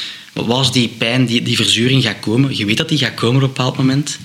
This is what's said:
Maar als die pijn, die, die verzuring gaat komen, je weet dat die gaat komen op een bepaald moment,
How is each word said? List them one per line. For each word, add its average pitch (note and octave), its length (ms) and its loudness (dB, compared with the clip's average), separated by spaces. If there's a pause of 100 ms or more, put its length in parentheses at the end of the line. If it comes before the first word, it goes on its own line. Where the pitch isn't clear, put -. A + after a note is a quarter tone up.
(340)
Maar - 100 -4
als B2+ 280 0
die A#2+ 160 2
pijn, A#2+ 380 0
die, A#2 160 0
die A#2+ 140 -2
verzuring A#2+ 480 2
gaat G#2 160 -2
komen, B2 380 0
je G#2+ 80 -2
weet G#2+ 120 0
dat D#3+ 120 -2
die D#3 80 0
gaat B2 160 0
komen A#2 220 0
op C3+ 60 4
een C3+ 60 2
bepaald B2+ 300 -2
moment, C#3 480 0